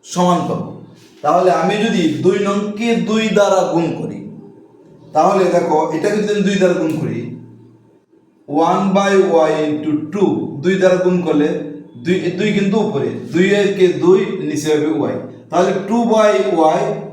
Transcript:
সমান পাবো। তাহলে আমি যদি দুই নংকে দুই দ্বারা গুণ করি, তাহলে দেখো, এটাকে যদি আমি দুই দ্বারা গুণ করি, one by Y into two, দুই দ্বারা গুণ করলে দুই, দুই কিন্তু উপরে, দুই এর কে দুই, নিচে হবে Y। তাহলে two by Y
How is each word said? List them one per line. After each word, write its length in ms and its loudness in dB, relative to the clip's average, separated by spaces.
সমান 340 2
পাবো। 200 -6
তাহলে 280 4
আমি 120 0
যদি 180 0
দুই 140 2
নংকে 400 -4
দুই 160 0
দ্বারা 240 4
গুণ 140 0
করি, 180 -10
তাহলে 300 2
দেখো, 240 2
এটাকে 260 0
যদি 120 -2
আমি 140 0
দুই 120 0
দ্বারা 220 2
গুণ 100 -2
করি, 160 -6
one 120 0
by 160 2
Y 40 0
into 260 -2
two, 180 2
দুই 180 0
দ্বারা 240 4
গুণ 120 2
করলে 220 2
দুই, 120 0
দুই 180 0
কিন্তু 200 0
উপরে, 220 -4
দুই 140 2
এর 180 2
কে 100 4
দুই, 160 6
নিচে 240 -4
হবে 180 0
Y। 40 -6
তাহলে 200 2
two 140 0
by 200 4
Y 40 0